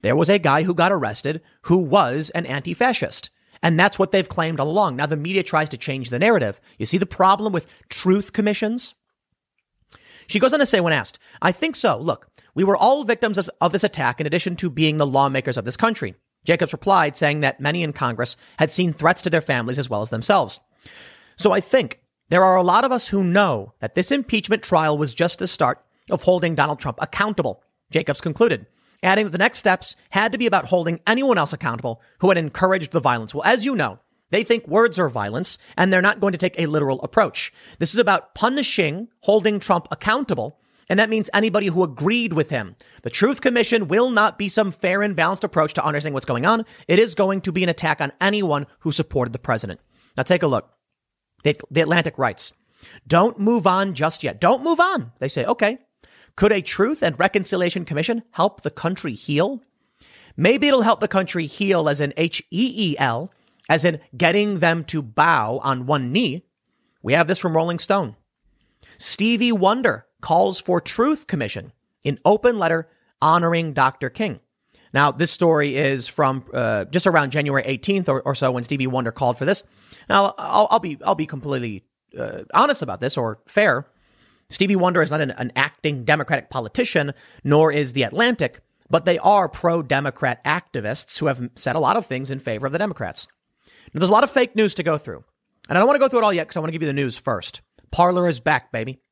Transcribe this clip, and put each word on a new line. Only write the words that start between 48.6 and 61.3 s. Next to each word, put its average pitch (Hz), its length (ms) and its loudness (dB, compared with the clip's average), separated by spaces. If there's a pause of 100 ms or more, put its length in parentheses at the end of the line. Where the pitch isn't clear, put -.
who 156 120 -4
supported 123 420 -2
the 120 40 -10
president. 110 420 -4 (360)
Now - 60 -2
take 175 200 2
a 175 40 0
look. 123 240 -2 (720)
The, 151 180 0 (100)
The 160 120 2
Atlantic 165 340 0
writes, 123 380 -4 (520)
"Don't 202 320 2
move 208 280 2
on 190 260 2
just 156 320 -4
yet." 120 160 -4
Don't 240 220 4
move 320 180 0
on, 339 380 0
they 131 100 -4
say. 131 160 -4
Okay. 233 340 0 (580)
"Could 208 160 4
a 196 100 2
Truth 247 400 -2
and 139 180 -2
Reconciliation 180 640 0
Commission 170 460 -2
help - 320 -2
the 147 80 -4
country 170 420 -6
heal?" 160 500 -2 (760)
Maybe 220 320 4
it'll 262 140 4
help 226 180 2
the 214 60 0
country 185 400 -2